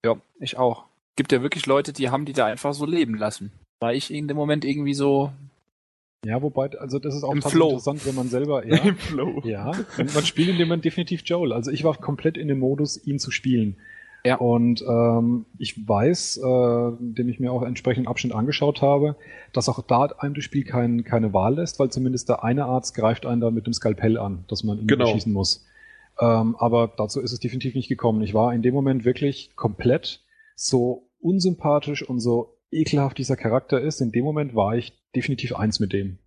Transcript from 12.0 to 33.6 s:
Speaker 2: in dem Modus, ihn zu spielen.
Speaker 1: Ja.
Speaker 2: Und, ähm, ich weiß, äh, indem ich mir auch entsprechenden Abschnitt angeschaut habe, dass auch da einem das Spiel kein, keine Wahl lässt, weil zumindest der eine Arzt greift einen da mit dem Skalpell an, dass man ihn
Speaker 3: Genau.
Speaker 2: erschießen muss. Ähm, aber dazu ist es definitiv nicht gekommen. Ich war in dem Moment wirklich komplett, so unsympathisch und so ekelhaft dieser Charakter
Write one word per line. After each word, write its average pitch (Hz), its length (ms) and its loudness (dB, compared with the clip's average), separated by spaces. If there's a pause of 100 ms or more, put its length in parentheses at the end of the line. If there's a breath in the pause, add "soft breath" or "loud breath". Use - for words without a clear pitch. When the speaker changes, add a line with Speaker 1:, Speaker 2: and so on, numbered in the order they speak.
Speaker 2:
in 156 120 -4
dem 139 100 2
Modus, 143 460 0
ihn 143 140 -2
zu 127 120 -6
spielen. 113 460 0 (480 loud breath)
Speaker 1:
Ja. 127 120 4
Speaker 2:
Und, 120 440 4
ähm, 117 640 2 (140)
ich 110 280 -8
weiß, 127 560 0
äh, 123 440 2 (120)
indem 120 300 -2
ich 117 100 -6
mir 123 120 0
auch 123 100 -2
entsprechenden 123 480 -2
Abschnitt 123 240 -4
angeschaut 143 480 0
habe, 143 340 4 (380 loud breath)
dass 127 160 0
auch 123 160 -2
da 123 200 4 (120)
einem 143 160 -4
das 143 100 -8
Spiel 139 200 -2
kein, 120 400 0
keine 110 280 0
Wahl 123 240 2
lässt, 165 240 -4
weil 135 120 4
zumindest 127 360 -2
der - 160 0
eine 127 220 0
Arzt 127 300 -2
greift 113 320 2
einen 120 120 0
da 117 120 2
mit 113 160 -2
dem 117 60 -2
Skalpell 110 440 2
an, 98 300 -6
dass 104 160 -6
man 104 160 -2
ihn 110 80 -2
Speaker 3:
Genau. 120 180 4
Speaker 2:
erschießen 110 260 2
muss. 95 320 0 (560 soft breath)
Ähm, 113 380 4
aber 117 400 2
dazu 107 240 -2
ist 120 120 -4
es 120 60 -10
definitiv 127 360 -6
nicht 127 120 -4
gekommen. 110 360 2
Ich 95 100 -4
war 117 200 4
in 117 100 0
dem 123 100 4
Moment 135 320 0
wirklich 139 500 -2
komplett, - 680 0 (340 soft breath)
so 123 540 -2 (100)
unsympathisch 160 880 0
und 123 120 -2
so 117 360 0 (160)
ekelhaft 143 460 0
dieser 131 180 0
Charakter 123 460 0